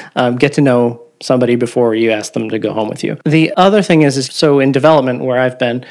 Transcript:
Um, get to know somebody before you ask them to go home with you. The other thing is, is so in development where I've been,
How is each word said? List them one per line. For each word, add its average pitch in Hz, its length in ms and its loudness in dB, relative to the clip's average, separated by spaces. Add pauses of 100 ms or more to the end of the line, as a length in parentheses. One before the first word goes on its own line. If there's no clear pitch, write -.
(160)
Um, 123 200 0
get 139 160 0
to - 80 0
know 120 400 2 (220)
somebody 123 320 0
before 117 400 0
you 113 160 0
ask 107 220 -6
them 113 180 -6
to 110 80 -4
go 104 140 -4
home 107 160 -4
with - 160 -8
you. - 200 -4
The 156 320 0
other 196 240 4
thing 165 220 4
is, 139 140 2
is 131 100 -4
so 143 320 0
in 135 140 2
development 131 500 2
where 127 160 -2
I've 127 180 -2
been, 123 340 -4